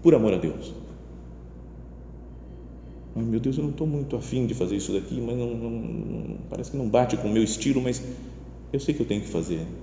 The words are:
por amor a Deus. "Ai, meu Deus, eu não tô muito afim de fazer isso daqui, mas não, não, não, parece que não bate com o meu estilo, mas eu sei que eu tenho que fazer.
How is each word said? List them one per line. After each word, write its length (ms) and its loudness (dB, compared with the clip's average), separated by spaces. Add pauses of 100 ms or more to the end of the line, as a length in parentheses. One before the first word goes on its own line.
por 100 12
amor 200 8
a 40 4
Deus. 360 -2 (2500)
"Ai, 80 0
meu 160 2
Deus, 180 2
eu 60 2
não 80 0
tô 140 0
muito 320 0
afim 280 0
de 80 2
fazer 220 2
isso 160 -2
daqui, 300 0
mas 160 0
não, 160 0
não, 160 -4
não, 680 -4 (120)
parece 220 -6
que 60 -4
não 120 0
bate 260 6
com 140 0
o 20 2
meu 120 8
estilo, 380 4
mas 200 0 (720)
eu 60 2
sei 140 0
que 80 0
eu 40 4
tenho 160 2
que 80 -6
fazer. 320 0 (220)